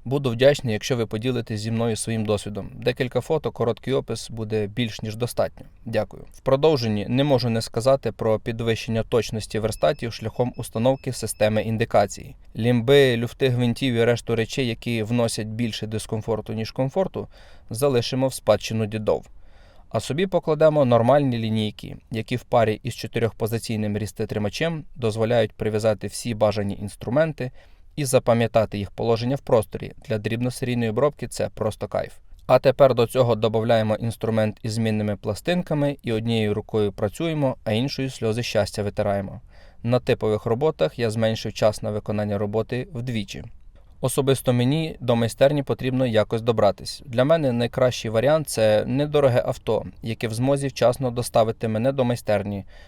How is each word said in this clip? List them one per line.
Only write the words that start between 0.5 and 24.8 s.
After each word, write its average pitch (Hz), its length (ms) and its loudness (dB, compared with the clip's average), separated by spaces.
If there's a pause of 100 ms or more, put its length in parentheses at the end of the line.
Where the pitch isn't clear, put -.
якщо 107 240 -2
ви 117 100 0
поділитесь 113 540 -4
зі 110 100 -4
мною 113 260 0
своїм 113 280 -4
досвідом. 104 500 -4
Декілька 123 460 -2
фото, 151 300 -2
короткий 117 440 -2
опис 127 360 -4
буде 110 360 -4
більш 107 360 -4
ніж 110 140 -8
достатньо. 113 500 -4 (180)
Дякую. 110 480 -4
В - 80 -20
продовженні 131 680 2
не 127 160 2
можу 123 260 2
не 113 120 0
сказати 120 500 0
про 110 260 0
підвищення 113 640 -2
точності 110 560 -2
верстатів 113 540 0
шляхом 120 440 -4
установки 123 560 -2
системи 107 500 0
індикації. 110 760 0 (200)
Лімби, 120 600 4
люфти 117 320 -2
гвинтів 123 460 0
і 117 100 4
решту 117 320 0
речей, 113 300 -2
які 113 360 -2
вносять 113 460 0
більше 110 380 -4
дискомфорту, 110 640 -4
ніж 110 180 -6
комфорту, 135 580 -4 (420)
залишимо 127 580 0
в 131 60 -4
спадщину 107 520 0
дідов. 104 400 -2 (640)
А 113 80 -2
собі 156 260 -2
покладемо 156 580 4
нормальні 123 540 4
лінійки, 110 580 -4 (140)
які 113 260 -4
в - 60 -8
парі 110 400 2
із 120 120 -8
чотирьохпозиційним 110 1040 -2
різтитримачем 107 880 -4 (120)